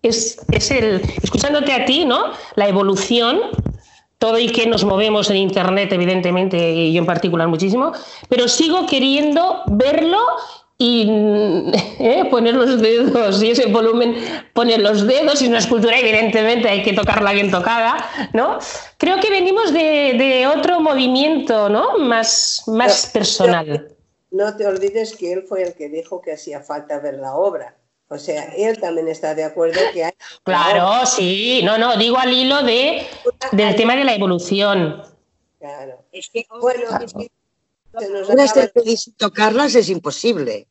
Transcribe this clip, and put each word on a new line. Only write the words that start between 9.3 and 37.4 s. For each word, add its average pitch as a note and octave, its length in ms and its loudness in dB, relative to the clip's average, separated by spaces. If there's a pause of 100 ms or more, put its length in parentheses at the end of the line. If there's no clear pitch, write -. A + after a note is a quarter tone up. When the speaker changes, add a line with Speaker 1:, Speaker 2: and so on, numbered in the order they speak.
Speaker 1:
verlo D#4 520 2 (600)
y, A#3 300 2
<laughs> G#3 920 0
¿eh? C#4 320 2
poner A#3 240 2
los B3+ 260 2
dedos, A3+ 600 2
y A3+ 80 2
ese A#3+ 160 2
volumen, A3+ 480 2 (380)
poner A#3 280 2
los G#3 260 2
dedos, C#4+ 360 2
y B3 60 2
una A#3 100 2
escultura, A#3 400 2
evidentemente, A3 720 2
hay G3+ 140 0
que G#3 100 0
tocarla G3+ 400 0
bien G3+ 180 0
tocada, A3+ 560 0 (280)
¿no? C4 240 0 (400)
Creo F#4 220 2
que G#4+ 100 0
venimos F#4+ 420 2
de, D4 460 2
de C4 280 2
otro D#4+ 340 0
movimiento, C4 920 2
¿no? F4 280 2
Más, A3+ 680 0
más A3 400 2
Speaker 2:
No, - 60 -18
Speaker 1:
personal. E3 760 0 (420)
Speaker 2:
no G3+ 260 -2
te G#3 100 -2
olvides G3+ 500 -2
que F3 160 -6
él F#3 160 -6
fue F#3+ 140 -4
el F3 120 -4
que D3 140 -12
dijo E3 320 -10
que E3 140 -10
hacía D3 260 -14
falta D3 400 -10
ver C#3+ 140 -8
la C3+ 220 -10
obra. E3 380 -4 (340)
O C#3 100 -14
sea, D3+ 260 -8 (120)
él A3 220 -2
también E3 300 -4
está D#3 260 -6
de D#3 80 -4
acuerdo E3 380 -2 (120)
que F3 120 -4
hay E3+ 80 -4 (320)
Speaker 1:
Claro, F3+ 460 2
Speaker 2:
obra. A#3+ 160 2
Speaker 1:
sí. G#3 580 0
No, G#3 140 2
no, A#3 180 2
digo A#3 220 2
al B3+ 140 0
hilo C4 300 0
de, B3+ 420 0 (200)
Speaker 2:
Una - 260 -4
Speaker 1:
del G#3 180 2
Speaker 2:
al- G3 80 0
Speaker 1:
tema A#3 200 2
de C#4 80 0
la B3 100 2
evolución. F#3+ 880 0 (560)
Speaker 2:
Claro. C#3 540 -18
Speaker 3:
Es F#3+ 160 -16
que A#3 180 -8 (140)
Speaker 2:
Bueno, A#3+ 260 0
Speaker 3:
claro. A#3 200 -6
Speaker 2:
es - 80 -18
que - 160 -12 (680)